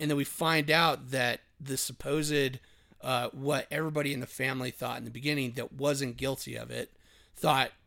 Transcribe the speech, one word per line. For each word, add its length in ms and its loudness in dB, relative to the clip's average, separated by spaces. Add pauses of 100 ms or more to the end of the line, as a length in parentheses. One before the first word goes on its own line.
and 100 0
then 60 2
we 80 2
find 460 2
out 400 4
that 300 0 (200)
the 160 -4
supposed, 840 0 (440)
uh, 300 0
what 380 -2
everybody 440 0
in 60 -4
the 60 -6
family 440 -2
thought 260 -6
in 80 -8
the 60 -10
beginning 460 -2
that 180 -6
wasn't 420 0
guilty 400 -4
of 140 -8
it, 200 -6 (460)
thought 340 4 (160)